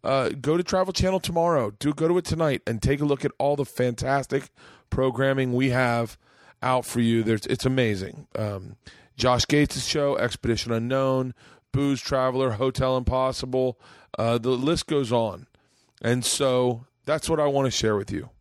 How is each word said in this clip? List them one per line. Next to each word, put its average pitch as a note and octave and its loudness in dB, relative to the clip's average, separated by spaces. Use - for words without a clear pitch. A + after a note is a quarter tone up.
Uh, B2+ 0
go C#3+ -2
to F3+ 0
Travel F#3 -2
Channel F#3 0
tomorrow. E3 0
Do, D3 -2
go D#3+ 0
to F3 4
it F3 -2
tonight D#3 0
and A2+ -4
take C#3+ 2
a D3 2
look C#3+ 0
at D3 -2
all C#3+ 0
the C#3+ -2
fantastic C3 -2
programming C3 2
we C3 2
have A#2+ 0
out B2+ 0
for - -2
you. A#2 4
There's, A2 0
it's - -2
amazing. A#2+ 0
Um, G2+ -6
Josh B2 2
Gates' C#3+ 0
show, C#3+ 0
Expedition A#2 -2
Unknown, C3 0
Booze C#3 0
Traveler, C3 0
Hotel C3 0
Impossible. C3 -2
Uh, A#2 2
the A#2 -2
list C3+ 0
goes C#3 0
on. A2 -2
And A#2+ 0
so B2+ 0
that's D3+ -2
what D#3+ 2
I D3 4
wanna C#3 2
share A2 0
with G2+ -4
you. - -6